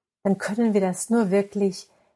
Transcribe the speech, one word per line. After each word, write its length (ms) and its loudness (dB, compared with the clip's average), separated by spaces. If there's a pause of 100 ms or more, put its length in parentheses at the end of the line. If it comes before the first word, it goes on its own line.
(220)
dann 140 2
können 380 -2
wir 80 2
das 260 -4
nur 220 2
wirklich, 580 0 (280)